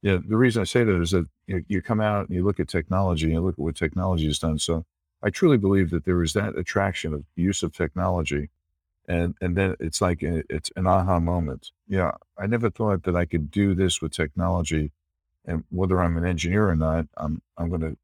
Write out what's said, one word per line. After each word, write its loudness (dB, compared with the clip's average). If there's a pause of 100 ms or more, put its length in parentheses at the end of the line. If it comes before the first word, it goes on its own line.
yeah, 4
the 0
reason 4
I 2
say 2
that 4
is 0
that 2 (220)
you, -4
you -2
come -2
out 0
and -4
you 0
look 0
at -2
technology 0
and 2
you 0
look -2
at -20
what -4
technology 0
has -2
done. -2
So -2 (360)
I 0
truly 4
believe 4
that -2
there 2
is -2
that -2
attraction -2
of -8 (100)
use 0
of -4
technology. -2 (560)
And, -2
and -2
then 2
it's -6
like 0
a, -2
it's -6
an 0
aha 4
moment. -2 (180)
Yeah, 0 (260)
I -6
never 0
thought -2
that 0
I 2
could -2
do 4
this 0
with -6
technology. -2 (500)
And -6
whether 2
I'm 2
an -2
engineer 0
or 2
not, 0 (100)
I'm, -6 (160)
I'm -6
gonna -4